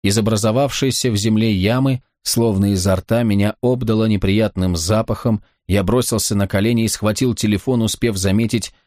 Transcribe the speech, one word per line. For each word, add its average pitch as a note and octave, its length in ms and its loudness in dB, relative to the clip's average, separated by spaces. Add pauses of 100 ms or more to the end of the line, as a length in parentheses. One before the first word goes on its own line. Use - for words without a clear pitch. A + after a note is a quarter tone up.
Из G2+ 140 0
образовавшейся A2+ 920 0
в G#2 60 0
земле G#2+ 360 0
ямы, B2+ 500 0 (200)
словно G2+ 500 0
изо F#2+ 220 2
рта, A2+ 280 -2
меня G#2 380 2
обдало A#2 440 0
неприятным G2 720 0
запахом, G#2+ 680 -2 (240)
я G2 160 0
бросился A2 520 0
на G2+ 120 0
колени A2+ 380 0
и - 20 -2
схватил G#2+ 480 -2
телефон, A2+ 460 0
успев A2 360 -2
заметить, G#2+ 560 0 (140)